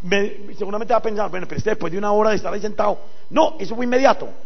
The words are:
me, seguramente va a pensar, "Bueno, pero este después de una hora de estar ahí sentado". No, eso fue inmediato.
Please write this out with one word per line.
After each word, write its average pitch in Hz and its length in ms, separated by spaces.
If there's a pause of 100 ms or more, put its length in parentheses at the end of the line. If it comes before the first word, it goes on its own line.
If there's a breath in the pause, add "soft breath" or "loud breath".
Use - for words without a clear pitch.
me, 202 540
seguramente 208 360
va 226 60
a 220 40
pensar, 214 280
"Bueno, 180 160
pero 160 120
este 214 120
después 175 220
de 185 60
una 208 140
hora 214 180
de 208 60
estar 190 160
ahí 202 80
sentado". 208 380 (320 soft breath)
No, - 280
eso 202 180
fue 247 80
inmediato. 240 440 (180)